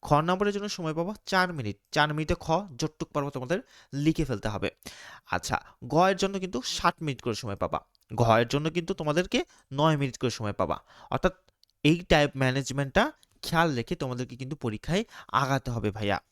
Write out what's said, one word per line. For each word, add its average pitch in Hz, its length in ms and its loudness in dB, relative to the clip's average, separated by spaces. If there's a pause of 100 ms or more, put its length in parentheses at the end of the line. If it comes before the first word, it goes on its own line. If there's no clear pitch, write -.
খ - 20 -10 (200)
নাম্বারের 196 280 0
জন্য 202 120 -4 (100)
সময় 160 220 -4
পাবো 175 120 -2 (200)
চার 185 160 4 (100)
মিনিট। 104 200 -6 (180)
চার 151 200 4
মিনিটে 156 200 0 (100)
খ - 20 -12 (320)
যতটুক - 360 -4
পারবো 143 200 -2
তোমাদের 127 220 -2 (360)
লিখে 151 360 2
ফেলতে 110 240 -2
হবে। 104 160 -2 (680)
আচ্ছা, - 200 -2 (380)
গ - 20 4 (140)
এর 196 120 0
জন্য 196 220 0
কিন্তু 190 160 -4 (160)
ষাট 175 200 0 (100)
মিনিট 139 200 -4
করে 117 100 -2
সময় 101 280 -8
পাবা। 85 160 -2 (320)
ঘ 113 120 2 (180)
এর 120 120 2
জন্য 147 120 0 (120)
কিন্তু 170 160 -4
তোমাদেরকে 170 460 0 (400)
নয় 156 220 6
মিনিট 135 200 -2
করে 120 180 0
সময় 104 220 -4
পাবা। 78 160 0 (360)
অর্থাৎ - 200 0 (500)
এই 160 140 6 (140)
টাইম 147 240 4
ম্যানেজমেন্টটা 135 680 0 (420)
খেয়াল 170 300 2
রেখে 117 200 -2
তোমাদেরকে 127 460 -6
কিন্তু 131 140 -8
পরীক্ষায় 147 480 -2 (380)
আগাতে 135 340 0
হবে 107 220 0
ভাইয়া 101 200 0 (140)